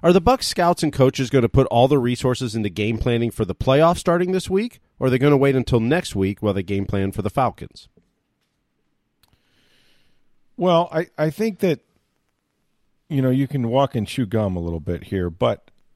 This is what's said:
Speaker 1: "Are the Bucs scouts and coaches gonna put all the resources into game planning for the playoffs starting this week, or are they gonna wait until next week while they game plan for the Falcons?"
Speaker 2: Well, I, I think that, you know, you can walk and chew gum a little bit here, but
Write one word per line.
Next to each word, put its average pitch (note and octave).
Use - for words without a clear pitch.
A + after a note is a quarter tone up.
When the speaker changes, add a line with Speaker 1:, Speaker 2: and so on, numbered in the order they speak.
Speaker 1:
"Are F3
the F#3
Bucs A#3+
scouts F3
and D3+
coaches C3
gonna B2
put C3+
all A#2+
the C#3+
resources B2
into G#2
game G#2
planning A#2
for A2+
the F#2
playoffs D#3
starting F3
this F#3
week, G3+
or C3
are -
they B2+
gonna C#3+
wait C#3
until B2
next C#3+
week G2
while G#2
they G2
game G2
plan G2
for G#2
the G2+
Falcons?" -
Speaker 2:
Well, F3
I, D#3+
I D#3
think G#3+
that, F3
you C3+
know, C3
you C3
can B2+
walk C3
and A2
chew A#2+
gum G2+
a F2
little E2+
bit E2+
here, F2+
but G#2+